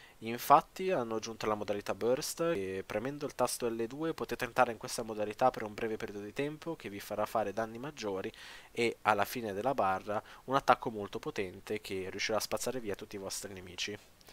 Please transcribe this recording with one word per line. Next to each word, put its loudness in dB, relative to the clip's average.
Infatti 6
hanno 0
aggiunto -4
la 4
modalità -2
Burst, 0
e 0
premendo -2
il -12
tasto 2
L 0
due -4
potete -4
entrare 4
in -8
questa -4
modalità 2
per -2
un -6
breve -2
periodo -6
di -10
tempo -4
che -10
vi -8
farà -2
fare 0
danni -2
maggiori -4
e, 2
alla 6
fine -2
della 0
barra, 2
un 2
attacco 6
molto -6
potente -4
che -4
riuscirà 0
a 2
spazzare -2
via -4
tutti -8
i -8
vostri -6
nemici. -6